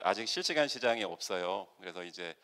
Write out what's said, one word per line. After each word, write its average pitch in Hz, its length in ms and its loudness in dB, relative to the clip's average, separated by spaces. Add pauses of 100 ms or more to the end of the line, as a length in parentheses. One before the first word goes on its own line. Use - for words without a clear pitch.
아직 101 240 2
실시간 156 420 2
시장에 117 360 2
없어요. 92 640 -2 (100)
그래서 90 260 -10
이제 87 400 -8